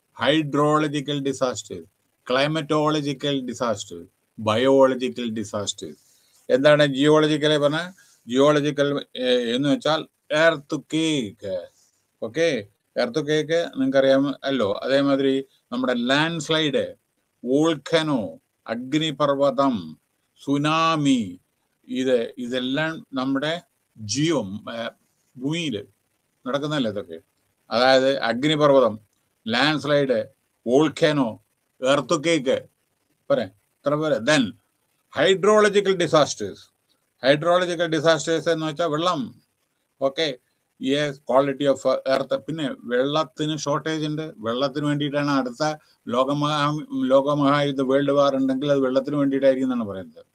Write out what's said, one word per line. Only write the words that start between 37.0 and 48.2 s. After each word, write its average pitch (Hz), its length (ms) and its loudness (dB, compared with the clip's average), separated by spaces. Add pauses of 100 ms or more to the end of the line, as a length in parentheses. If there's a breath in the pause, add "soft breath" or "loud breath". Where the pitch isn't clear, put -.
ഹൈഡ്രോളജിക്കൽ 170 600 2
ഡിസാസ്റ്റേഴ്സ് 160 600 0
എന്ന് 160 180 0
വെച്ചാൽ 156 200 -4
വെള്ളം. 156 480 -2 (680)
Okay, 135 360 -2 (420)
yes, 143 340 -2
quality 139 540 0
of 135 100 2 (160)
earth. 135 420 -2
പിന്നെ 151 340 -6 (140)
വെള്ളത്തിന് 147 760 -2
shortage 151 480 -4
ഉണ്ട്. 156 300 -6
വെള്ളത്തിന് 131 500 -4
വേണ്ടിയിട്ടാണ് 147 440 -2
അടുത്ത 139 460 -2 (320 soft breath)
ലോകമഹാ-, 143 1000 -2
ലോകമഹായുദ്ധ 139 720 2
world 139 280 2
war 143 260 4